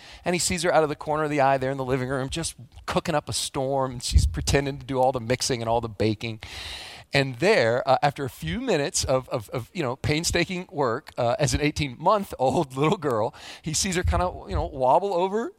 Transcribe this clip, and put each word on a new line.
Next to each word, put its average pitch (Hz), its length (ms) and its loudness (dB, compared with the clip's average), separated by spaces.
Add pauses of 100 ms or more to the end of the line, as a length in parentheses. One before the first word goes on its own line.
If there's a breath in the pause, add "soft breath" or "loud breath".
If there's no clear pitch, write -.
(240 loud breath)
And 180 100 0
he 175 40 2
sees 180 240 -2
her 170 100 2
out 151 100 6
of 135 60 4
the 147 80 -4
corner 156 280 -2
of 147 60 -2
the 151 100 0
eye 135 180 4
there 131 120 -2
in 139 60 -4
the 135 80 -4
living 127 240 -2
room, 135 200 -2
just 165 260 -6 (320)
cooking 175 280 -2
up 147 140 0
a 127 40 -6
storm. 135 600 -2
And 120 100 -10
she's - 240 6
pretending 139 520 2
to 131 80 -16
do 131 120 -2
all 131 140 4
the 127 80 -2
mixing 120 400 0
and 113 80 -4
all 117 120 4
the 117 80 -4
baking. 110 520 -2 (720 loud breath)
And 135 260 2
there, 131 500 4
uh, 131 140 6
after 147 220 0
a 123 60 -4
few 165 300 -6
minutes 175 440 0
of, 131 240 0
of, 120 220 -6
of, 117 220 -6
you 180 100 -6
know, 123 120 -2
painstaking 175 760 -2
work, 135 460 -2
uh, 120 200 2
as 143 160 0
an 143 60 0
eighteen-month-old 151 1160 0
<laughs> - 0 -
little 156 200 2
girl, 123 380 -2 (260 loud breath)
he 156 140 -6
sees 185 220 0
her 180 60 -2
kinda, 180 300 0 (160)
you 190 60 -6
know, 156 100 -2
wobble 151 480 4
over, 196 460 0